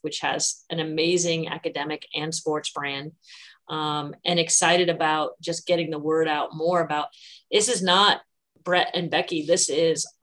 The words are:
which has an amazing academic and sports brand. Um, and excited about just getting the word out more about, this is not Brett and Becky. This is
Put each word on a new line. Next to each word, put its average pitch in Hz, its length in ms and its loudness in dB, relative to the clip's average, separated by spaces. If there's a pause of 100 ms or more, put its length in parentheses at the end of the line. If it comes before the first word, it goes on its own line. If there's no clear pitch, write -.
which - 200 -6
has - 480 -2
an 165 120 -4
amazing 165 680 0
academic 151 640 -6
and 156 220 -4
sports 151 360 -4
brand. 143 420 -8 (560)
Um, 151 560 -4
and 175 160 2
excited 170 480 4
about 156 520 0
just 165 240 -6
getting 165 260 0
the 151 100 -4
word 160 260 2
out 151 300 -2
more 170 240 2
about, 151 280 -2 (440)
this 208 160 4
is 196 160 -2
not 190 380 4 (420)
Brett 175 300 0
and 170 160 -4
Becky. 165 340 -2
This 175 240 2
is 156 420 0 (120)